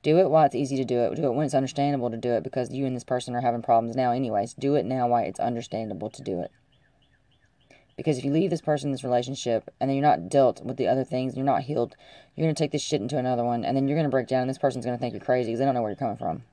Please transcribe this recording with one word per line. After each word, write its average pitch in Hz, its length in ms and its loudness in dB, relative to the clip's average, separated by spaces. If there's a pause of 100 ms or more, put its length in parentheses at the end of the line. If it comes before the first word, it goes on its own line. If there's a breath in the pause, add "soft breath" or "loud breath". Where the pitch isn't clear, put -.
Do 156 160 4
it 180 120 4
while 156 140 6
it's 139 100 2
easy 135 220 -2
to 131 80 0
do 120 160 0
it. 107 140 2
Do 156 120 -2
it 120 80 0
when 151 120 0
it's 135 80 -4
understandable 135 560 0
to 117 60 -8
do 120 160 -2
it 110 100 2
because 127 300 -6
you 135 140 -2
and 127 80 -2
this 120 100 -8
person 127 300 -4
are 120 60 0
having 120 220 0
problems 117 340 2
now 127 160 2
anyways. 117 420 -2
Do 139 200 0
it 120 100 2
now 127 240 0
while 120 160 2
it's 87 160 -6
understandable 110 720 -4
to - 120 -18
do 90 180 -4
it. - 100 -6 (1500 soft breath)
Because 147 220 0
if 127 60 -8
you 139 80 0
leave 165 180 2
this 160 100 -2
person 147 280 -2
in 139 40 -2
this 131 120 -6
relationship 123 680 0 (100)
and 135 80 0
then 139 80 0
you're 143 100 2
not 87 220 2
dealt 135 360 4
with 123 120 -6
the 113 120 0
other 131 160 2
things, 127 320 -4
you're 131 100 -2
not 127 160 2
healed, 120 340 -4 (380 loud breath)
you're 151 100 -2
gonna 156 100 2
take 151 180 -2
this 151 100 -2
shit 139 180 -2
into 135 160 -4
another 127 280 0
one, 120 200 -2
and 123 120 0
then 139 100 2
you're 143 100 0
gonna 156 120 2
break 127 180 2
down, 127 160 2
and 131 80 -2
this 131 80 -6
person's 127 260 0
gonna 120 140 -2
think 117 160 -4
you're 107 60 -8
crazy 127 320 0
'cause 117 80 -2
they 135 40 2
don't 135 100 2
know 120 80 0
where 104 100 -2
you're - 40 -6
coming 110 200 -4
from. 80 260 -4 (100)